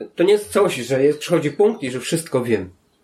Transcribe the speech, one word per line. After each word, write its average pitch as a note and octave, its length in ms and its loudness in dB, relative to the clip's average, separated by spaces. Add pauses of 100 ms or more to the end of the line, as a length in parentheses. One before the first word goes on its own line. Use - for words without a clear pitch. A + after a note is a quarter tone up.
(160)
to E3+ 80 0
nie G3 100 4
jest G#3 180 0
coś, - 240 2
że C3 280 0
jest, D3 160 2
przychodzi D3 320 -2
punkt G#3+ 320 0
i B2 80 -6
że B2+ 80 -6
wszystko C3+ 440 -2
wiem. G2+ 260 -2 (340)